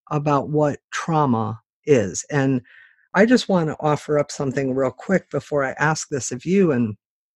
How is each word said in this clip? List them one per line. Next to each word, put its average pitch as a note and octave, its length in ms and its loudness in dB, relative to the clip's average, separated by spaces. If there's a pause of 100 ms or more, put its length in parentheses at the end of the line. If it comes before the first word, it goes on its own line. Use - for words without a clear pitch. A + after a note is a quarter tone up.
(100)
about D3 400 0
what D3+ 300 0 (120)
trauma A#2 680 0 (240)
is. G#2+ 460 2
And C3+ 320 0 (520)
I G3+ 120 6
just A#3+ 220 2
wanna E3+ 320 0
offer D3+ 380 0
up C#3+ 120 -2
something C3+ 440 -4
real C3 180 0
quick - 380 -4
before C#3+ 340 -2
I B2+ 80 -4
ask D3+ 360 -2
this C3 240 -6
of B2+ 140 -10
you. F3+ 260 4
And A#2 240 0 (400)